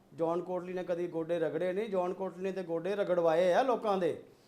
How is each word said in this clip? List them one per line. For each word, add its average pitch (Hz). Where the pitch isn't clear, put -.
ਜੌਨ 165
ਕੋਟਲੀ 180
ਨੇ 180
ਕਦੀ 175
ਗੋਡੇ 165
ਰਗੜੇ 160
ਨਹੀਂ, 214
ਜੌਨ 185
ਕੋਟਲੀ 185
ਨੇ 190
ਤੇ 190
ਗੋਡੇ 165
ਰਗੜਵਾਏ 175
ਆ 214
ਲੋਕਾਂ 220
ਦੇ। 156